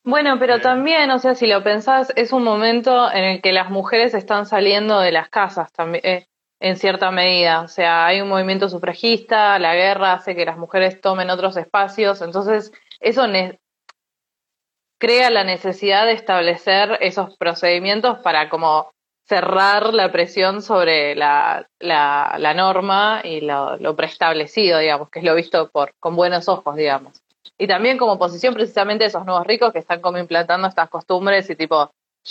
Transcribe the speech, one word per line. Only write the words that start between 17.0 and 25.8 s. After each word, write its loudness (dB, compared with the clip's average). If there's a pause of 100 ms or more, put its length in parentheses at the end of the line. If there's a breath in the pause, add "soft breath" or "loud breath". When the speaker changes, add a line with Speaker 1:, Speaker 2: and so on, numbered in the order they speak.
Speaker 1:
esos -4
procedimientos 0
para 0
como 0 (380)
cerrar 2
la 2
presión 0
sobre 2
la, 0 (120)
la, 0
la 0
norma 0
y -8
lo, -4
lo -4
preestablecido, 0
digamos, -2
que -14
es -6
lo 2
visto 0
por, -2